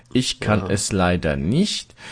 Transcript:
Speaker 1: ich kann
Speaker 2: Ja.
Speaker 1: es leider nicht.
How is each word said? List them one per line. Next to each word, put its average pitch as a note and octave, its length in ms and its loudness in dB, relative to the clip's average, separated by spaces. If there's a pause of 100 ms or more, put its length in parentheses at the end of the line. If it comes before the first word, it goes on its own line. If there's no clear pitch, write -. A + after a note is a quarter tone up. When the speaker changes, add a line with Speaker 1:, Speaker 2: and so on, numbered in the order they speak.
(140)
Speaker 1:
ich - 260 0
kann G#2 220 0
Speaker 2:
Ja. F#2 80 -6
Speaker 1:
es - 220 0
leider F2+ 440 2
nicht. A2+ 580 -2 (180)